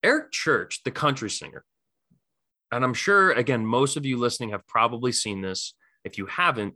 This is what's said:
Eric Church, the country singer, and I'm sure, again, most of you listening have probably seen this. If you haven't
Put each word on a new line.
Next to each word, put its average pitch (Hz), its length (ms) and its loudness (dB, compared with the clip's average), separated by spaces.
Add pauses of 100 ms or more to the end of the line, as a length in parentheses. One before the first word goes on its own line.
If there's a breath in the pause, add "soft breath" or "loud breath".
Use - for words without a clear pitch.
Eric 294 260 0
Church, - 540 -2
the 131 80 -4
country 135 360 0
singer, - 360 -10 (1040)
and 123 140 0
I'm 127 100 0
sure, 190 380 4
again, 117 340 2
most 127 300 2
of 143 100 -4
you 131 100 -2
listening 120 340 -2
have 101 180 -6
probably 120 420 0
seen 104 300 -2
this. 95 340 -6 (300)
If - 140 -12
you 98 80 -8
haven't 120 500 -2